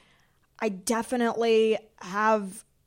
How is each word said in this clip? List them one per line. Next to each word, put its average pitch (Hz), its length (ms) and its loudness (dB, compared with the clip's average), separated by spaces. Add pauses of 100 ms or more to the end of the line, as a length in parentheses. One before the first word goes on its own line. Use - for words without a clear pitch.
(600)
I 220 100 -2
definitely 220 1080 0 (220)
have 208 640 0 (220)